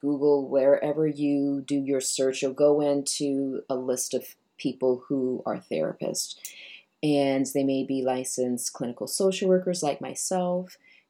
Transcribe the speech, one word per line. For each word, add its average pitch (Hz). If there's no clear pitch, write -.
Google, 143
wherever 143
you 143
do 143
your 135
search, 131
you'll 135
go 147
into 139
a 135
list 127
of -
people 127
who 127
are 101
therapists. -
And 139
they 139
may 135
be 135
licensed 127
clinical 120
social 190
workers 185
like -
myself, 180